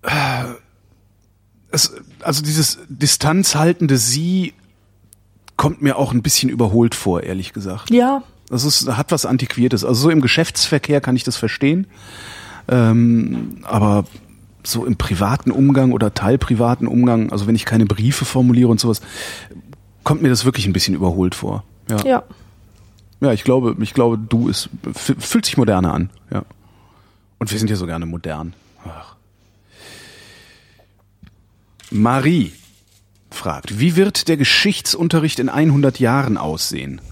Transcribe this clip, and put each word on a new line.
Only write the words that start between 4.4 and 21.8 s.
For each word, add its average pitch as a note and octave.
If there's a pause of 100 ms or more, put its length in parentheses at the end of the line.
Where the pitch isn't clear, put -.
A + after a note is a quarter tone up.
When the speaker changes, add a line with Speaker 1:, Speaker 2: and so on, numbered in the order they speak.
Speaker 1:
kommt D3
mir C#3
auch B2
ein A#2+
bisschen -
überholt A#2
vor, F2
ehrlich F#2
gesagt. G2
Speaker 2:
Ja. B3+ (260)
Speaker 1:
Das B2
ist, D3
hat C#3
was E3
Antiquiertes. A#2+
Also A2
so D#3+
im D#3
Geschäftsverkehr C#3+
kann B2+
ich B2
das B2
verstehen. D3+ (800)
Ähm, A2+
aber G#2 (580)
so A#2
im B2+
privaten G#2
Umgang C3+
oder A2
teilprivaten A#2+
Umgang, A#2+
also G2+
wenn A#2
ich G#2+
keine A2+
Briefe G#2+
formuliere B2
und A2+
sowas, A2+ (1000)
kommt D#3
mir D3
das A#2
wirklich G#2+
ein F#2+
bisschen F#2
überholt F2+
vor. G2+ (260)